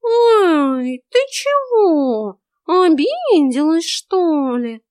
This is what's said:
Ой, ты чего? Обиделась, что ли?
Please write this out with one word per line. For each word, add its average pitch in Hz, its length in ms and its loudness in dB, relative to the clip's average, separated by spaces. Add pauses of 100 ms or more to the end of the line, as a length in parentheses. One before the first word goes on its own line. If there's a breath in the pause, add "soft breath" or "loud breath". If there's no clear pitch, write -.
Ой, 330 1080 0
ты - 80 0 (120)
чего? 339 1080 0 (280)
Обиделась, 330 1200 0
что 302 680 -2
ли? 233 340 -8